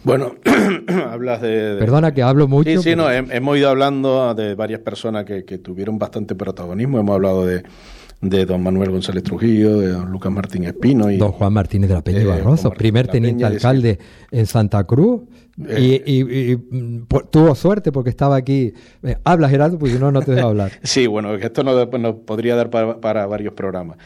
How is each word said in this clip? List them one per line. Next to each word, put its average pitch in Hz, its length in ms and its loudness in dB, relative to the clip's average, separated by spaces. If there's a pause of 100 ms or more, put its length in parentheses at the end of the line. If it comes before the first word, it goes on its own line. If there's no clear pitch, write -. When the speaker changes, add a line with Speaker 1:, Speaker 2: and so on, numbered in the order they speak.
Speaker 1:
Bueno, 131 300 0 (120)
<clears throat> 185 640 0
hablas 120 320 -4
de, 110 320 0
de 101 60 -4
Speaker 2:
Perdona 143 340 2
que 135 80 0
hablo 135 260 4
mucho, 143 220 2
Speaker 1:
Sí, 160 80 2
sí, 180 140 0
Speaker 2:
pero 165 60 2
Speaker 1:
no, 156 120 2
hem-, 127 220 -2
hemos 139 260 0
ido 139 120 4
hablando 135 680 0
de 107 180 -4
varias 107 280 -6
personas 107 440 -6
que, 95 200 -10
que 95 120 -12
tuvieron 95 400 -8
bastante 104 380 -6
protagonismo, 95 640 -6
hemos 101 160 0
hablado 95 280 2
de 90 200 -2 (580)
de 95 240 2
don 90 180 -2
Manuel 95 280 0
González 92 320 -4
Trujillo, 107 560 2
de 95 100 0
don 90 220 -4
Lucas 95 200 -6
Martín 95 320 -4
Espino 104 480 0
y, 101 60 0
Speaker 2:
Don 104 140 2
Juan 101 220 0
Martínez 98 360 0
de 92 60 2
la 82 80 0
Peña 95 160 0
y 113 40 2
Speaker 1:
eh, - 20 2
Speaker 2:
Barroso, 85 180 0
Speaker 1:
Juan 143 280 2
Martín - 60 -10
Speaker 2:
primer 113 280 2
Speaker 1:
de - 20 -4
la - 60 -6
Speaker 2:
teniente 120 300 0
Speaker 1:
Peña, 110 120 2
Speaker 2:
alcalde 123 340 2
Speaker 1:
decía - 160 -4 (260)
Speaker 2:
en 117 140 2
Santa 101 400 0
Cruz, 196 360 2 (460)
Speaker 1:
Eh, 131 380 2
Speaker 2:
y, 143 80 0
y, 127 380 0
y, 123 40 2
mm, 120 520 -8
por, - 220 0
tuvo 156 260 6
suerte 185 360 0
porque 127 200 -2
estaba 139 240 0
aquí. 131 380 0 (280)
Eh, 123 220 -4
habla, 160 260 4
Gerardo, 147 300 2
porque 127 160 0
si 127 40 0
no, 139 120 2
no 135 100 2
te 135 120 0
dejo 123 160 2
hablar. 104 280 0
Speaker 1:
<laughs> - 60 -20
Sí, 127 240 2
bueno, 107 260 -2
es 101 60 -4
que 117 80 -6
esto 127 160 -2
no, 127 220 4
no 117 340 -4
podría 113 360 -2
dar 117 140 0
para, 113 320 -2
para 110 240 -2
varios 104 300 -6
programas. 90 500 -8